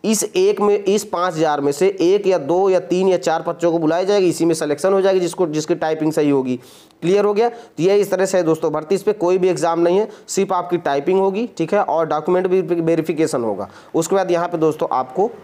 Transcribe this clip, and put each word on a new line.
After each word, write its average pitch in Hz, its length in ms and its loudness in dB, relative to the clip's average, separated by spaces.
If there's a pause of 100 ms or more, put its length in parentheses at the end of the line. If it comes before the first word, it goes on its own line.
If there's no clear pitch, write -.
इस 214 220 0
एक 196 340 0
में, 208 160 4
इस 202 300 0
पाँच 180 280 -2
हज़ार 156 260 0
में 143 120 0
से 180 160 2 (140)
एक 196 240 2
या 185 140 2
दो 175 300 0
या 180 120 2
तीन 180 260 0
या 180 100 2
चार 165 240 -2
बच्चों 170 300 -2
को 170 60 0
बुलाया 165 260 0
जाएगा, 196 220 2
इसी 165 180 0
में 165 100 2
सिलेक्शन 160 380 0
हो 196 80 2
जाएगी 190 200 2
जिसको, 175 280 -2
जिसकी 151 280 -2
टाइपिंग 156 360 -2
सही 151 180 2
होगी। 131 280 0 (440)
क्लियर 196 220 2
हो 208 100 2
गया? 226 140 2
तो - 340 -8
ये 190 140 4
इस 202 140 2
तरह 190 160 0
से 185 120 0
है 180 60 2
दोस्तों 160 280 0
भर्ती, 156 220 -4
इस 190 80 -4
पर 214 120 0
कोई 185 240 0
भी 185 100 2
एग्जाम 165 320 0
नहीं 170 180 4
है, 220 100 0 (200)
सिर्फ 196 240 -2
आपकी 175 280 -2
टाइपिंग 147 400 0
होगी, 196 280 -2 (100)
ठीक 160 160 -2
है, 180 80 2
और 160 240 0
डॉक्यूमेंट 160 400 -2
भी 185 140 2
वेरिफिकेशन 160 840 -2
होगा। 101 240 -6 (260)
उसके 165 220 0
बाद 185 140 0
यहाँ 175 180 0
पे 175 100 -6
दोस्तों 156 340 0
आपको 175 380 -2 (140)